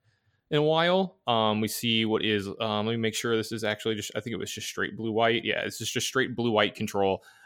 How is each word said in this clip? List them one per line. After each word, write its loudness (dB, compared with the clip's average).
in 2
a 2
while. 2
Um, 4
we 0
see 0
what 2
is, 0
um, -2
let 0
me -2
make -2
sure 0
this -2
is -6
actually -2
just, -8
I -4
think -8
it -4
was -6
just -10
straight -6
blue-white. 2
Yeah, -2
it's -6
just, -6
just -2
straight -2
blue-white 2
control. 0